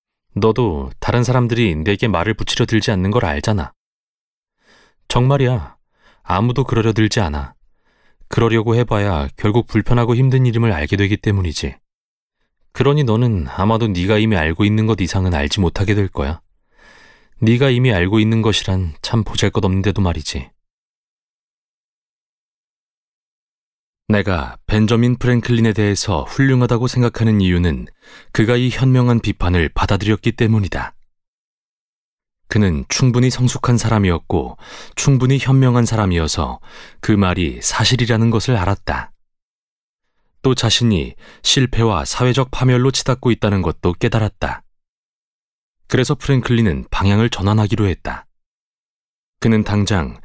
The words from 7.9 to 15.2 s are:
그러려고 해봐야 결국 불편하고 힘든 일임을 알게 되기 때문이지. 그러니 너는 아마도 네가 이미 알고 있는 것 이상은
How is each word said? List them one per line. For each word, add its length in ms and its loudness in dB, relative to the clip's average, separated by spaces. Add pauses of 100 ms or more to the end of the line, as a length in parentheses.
그러려고 460 0
해봐야 600 0
결국 320 0
불편하고 480 2
힘든 300 4
일임을 260 2
알게 240 -2
되기 220 0
때문이지. 580 -2 (960)
그러니 320 2
너는 460 2
아마도 380 0
네가 320 2
이미 180 2
알고 260 0
있는 220 2
것 160 0
이상은 320 0